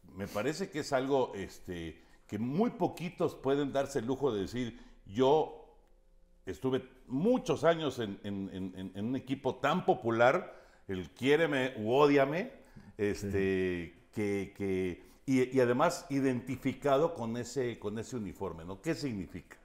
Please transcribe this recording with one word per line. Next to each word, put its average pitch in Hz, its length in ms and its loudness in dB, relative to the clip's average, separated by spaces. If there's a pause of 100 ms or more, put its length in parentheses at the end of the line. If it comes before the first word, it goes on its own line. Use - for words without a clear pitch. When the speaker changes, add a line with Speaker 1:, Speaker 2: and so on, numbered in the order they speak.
(160)
Speaker 1:
me 98 100 -6
parece 151 440 -4
que 156 100 -4
es 135 120 -4
algo, 135 420 2
este, 87 680 -8 (240)
que 104 120 -6
muy 147 320 0
poquitos 170 640 -4
pueden 139 380 0
darse 135 280 0
el 110 60 -6
lujo 131 280 0
de 98 80 0
decir, 117 360 -4 (280)
"Yo 131 680 2 (720)
estuve 127 380 -2 (240)
muchos 156 580 2
años 160 360 2
en, 98 220 -4
en, 98 300 -4
en, 95 240 -6
en, 92 180 -8
en 101 120 -6
un 131 100 -2
equipo 131 400 -4
tan 160 300 0
popular, 135 680 4 (340)
el 92 220 -4
quiéreme 139 680 2
u 107 140 -2
ódiame, 143 600 4 (460)
este, 101 320 -2
Speaker 2:
Sí. 92 640 0 (180)
Speaker 1:
que, 101 440 -2
que, 92 460 -2 (220)
y, 131 320 2
y 127 40 6
además 135 500 2
identificado 135 1040 0
con 113 240 -6
ese, 120 400 -4
con 107 200 -6
ese 113 180 -10
uniforme", 85 500 -8
¿no? 95 160 -12
¿Qué 160 120 -4
significa? 98 720 -8